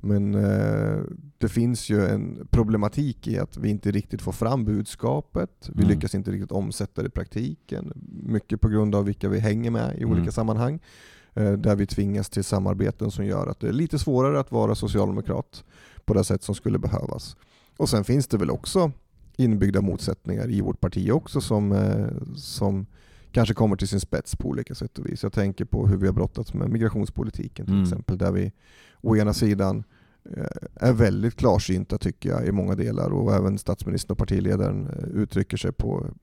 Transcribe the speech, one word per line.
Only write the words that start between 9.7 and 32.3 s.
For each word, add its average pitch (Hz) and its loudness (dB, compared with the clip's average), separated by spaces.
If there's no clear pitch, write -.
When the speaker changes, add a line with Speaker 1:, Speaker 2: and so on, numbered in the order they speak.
Speaker 1:
med 117 -2
i - -2
olika - 2
Speaker 2:
Mm. 85 0
Speaker 1:
sammanhang, 117 0
eh, 104 2
där 104 2
vi 101 2
tvingas 101 -2
till 98 -2
samarbeten 98 -2
som 101 -4
gör 95 -2
att - -8
det 113 -2
är 110 -2
lite 165 0
svårare 139 2
att - -6
vara 107 2
socialdemokrat - -2
på 107 2
det 98 6
sätt 98 0
som 98 -4
skulle 101 -2
behövas. - -4
Och - 2
sen 107 2
finns 131 2
det 117 2
väl 82 2
också 165 0
inbyggda 101 4
motsättningar 98 -2
i 101 0
vårt 95 -2
parti 92 0
också 135 0
som, 104 2
eh, 101 2
som 98 -2
kanske 113 4
kommer 104 4
till 95 -2
sin 98 0
spets - -4
på - -4
olika - -6
sätt - -10
och - -8
vis. - -6
Jag 98 -4
tänker 98 0
på 104 0
hur 98 6
vi 95 2
har 95 2
brottats - -4
med 95 -2
migrationspolitiken - -2
till 95 2
Speaker 2:
Mm. 98 4
Speaker 1:
exempel, 90 -2
där 92 2
vi 95 -2
å 113 2
ena 104 4
sidan, 104 2
eh, - -6
är 127 6
väldigt 110 4
klarsynta, 98 2
tycker - -4